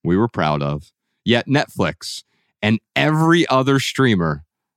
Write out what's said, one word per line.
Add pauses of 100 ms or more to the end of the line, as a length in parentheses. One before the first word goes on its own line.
we
were
proud
of. (340)
Yet
Netflix (380)
and (160)
every
other
streamer (320)